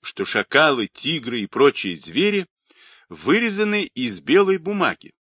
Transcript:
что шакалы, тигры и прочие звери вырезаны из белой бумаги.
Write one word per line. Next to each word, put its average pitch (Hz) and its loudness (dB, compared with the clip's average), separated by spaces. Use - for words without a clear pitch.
что - -10
шакалы, 131 2
тигры 123 -6
и 98 -6
прочие 120 2
звери 185 -2
вырезаны 208 0
из 208 -6
белой 190 4
бумаги. 170 -4